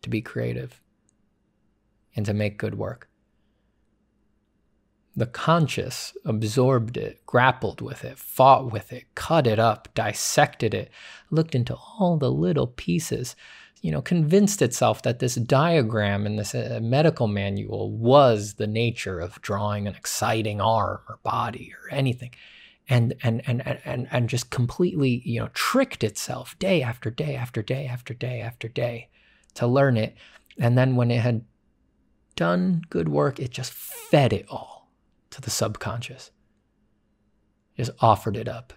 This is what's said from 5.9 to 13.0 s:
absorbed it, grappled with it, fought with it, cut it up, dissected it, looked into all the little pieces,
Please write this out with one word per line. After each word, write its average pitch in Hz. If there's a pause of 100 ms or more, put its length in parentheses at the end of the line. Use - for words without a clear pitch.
absorbed 120
it, 107
grappled 123
with -
it, -
fought 131
with 101
it, 85 (100)
cut 156
it 110
up, 110
dissected 113
it, 104 (400)
looked 160
into 123
all 180
the 135
little 143
pieces, - (460)